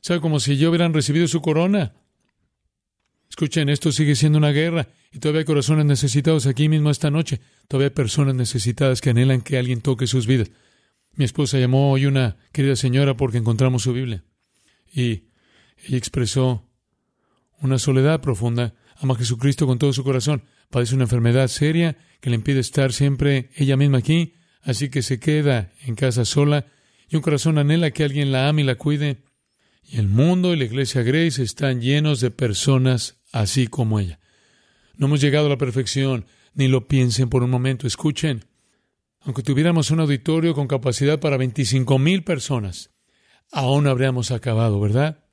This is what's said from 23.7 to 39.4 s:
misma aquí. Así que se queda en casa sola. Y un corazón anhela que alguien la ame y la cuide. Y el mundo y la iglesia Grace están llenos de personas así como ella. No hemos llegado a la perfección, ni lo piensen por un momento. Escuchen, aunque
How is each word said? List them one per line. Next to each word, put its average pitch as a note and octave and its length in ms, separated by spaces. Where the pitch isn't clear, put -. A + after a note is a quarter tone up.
misma C#3 240
aquí. D#3+ 360
Así C3+ 280
que C3 120
se A#2+ 180
queda C#3+ 520
en A#2 100
casa B2 300
sola. D3 420
Y D#3+ 60
un D#3 60
corazón D#3 360
anhela D3+ 340
que D#3+ 120
alguien C#3+ 280
la C3 180
ame D3+ 120
y C#3+ 40
la B2+ 100
cuide. D3 480
Y A#2+ 120
el G2+ 100
mundo F3 440
y E3 40
la C3+ 80
iglesia B2 380
Grace C3+ 400
están B2+ 360
llenos C#3+ 400
de A#2+ 120
personas B2+ 880
así A#2 360
como A2 320
ella. F2 200
No C#3 80
hemos C#3+ 160
llegado D3 240
a D3 40
la C#3 100
perfección, C3 680
ni C3+ 120
lo B2+ 200
piensen B2+ 420
por B2 140
un B2 80
momento. B2+ 340
Escuchen, C#3+ 600
aunque C3+ 240